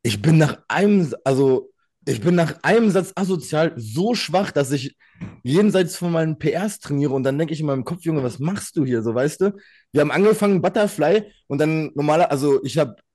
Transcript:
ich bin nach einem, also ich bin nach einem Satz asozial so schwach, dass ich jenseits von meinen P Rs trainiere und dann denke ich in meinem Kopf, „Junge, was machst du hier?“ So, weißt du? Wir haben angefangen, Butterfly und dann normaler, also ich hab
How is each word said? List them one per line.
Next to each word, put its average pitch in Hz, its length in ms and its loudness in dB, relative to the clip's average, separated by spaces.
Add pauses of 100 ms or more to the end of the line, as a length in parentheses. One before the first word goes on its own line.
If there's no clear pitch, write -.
ich 101 200 -4
bin 160 160 4
nach 151 300 2
einem, 180 460 2 (100)
also 135 480 2 (340)
ich 120 160 -4
bin 175 140 2
nach 160 280 -2
einem 214 260 4
Satz 185 260 0
asozial 170 640 -2
so 143 380 -4
schwach, 190 360 -2
dass 139 200 0
ich 139 260 -6 (460)
jenseits 180 540 2
von 175 140 -4
meinen 160 280 -2
P 151 180 -2
Rs 202 220 -6
trainiere 143 340 -2
und 135 100 -2
dann 135 140 0
denke 156 160 -2
ich 147 80 -8
in 151 60 -4
meinem 135 180 -2
Kopf, 175 180 -8
„Junge, 160 200 -2
was 123 160 -6
machst 180 380 -6
du 143 80 0
hier?“ 120 180 -2
So, 113 120 -2
weißt 143 260 -2
du? 202 120 0 (380)
Wir 147 100 2
haben 147 100 2
angefangen, 202 500 2
Butterfly 202 600 0 (240)
und 139 120 -4
dann 156 360 0
normaler, 151 360 2
also 139 320 2
ich 131 140 -4
hab 131 240 -2 (140)